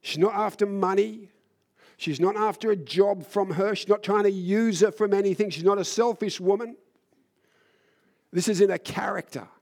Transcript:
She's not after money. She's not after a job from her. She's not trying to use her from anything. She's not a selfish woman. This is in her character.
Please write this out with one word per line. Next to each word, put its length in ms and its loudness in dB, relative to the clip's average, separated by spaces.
She's 160 -8
not 160 2
after 320 -2
money. 640 -2
She's 220 -6
not 180 2
after 340 0
a 40 4
job 500 0
from 260 -2
her. 240 0
She's 140 -10
not 120 4
trying 220 0
to 80 4
use 480 0
her 120 4
from 220 0
anything. 360 0
She's 160 -6
not 120 4
a 80 -4
selfish 540 -2
woman. 380 -2
This 160 -2
is 140 2
in 80 6
her 80 -2
character. 720 -8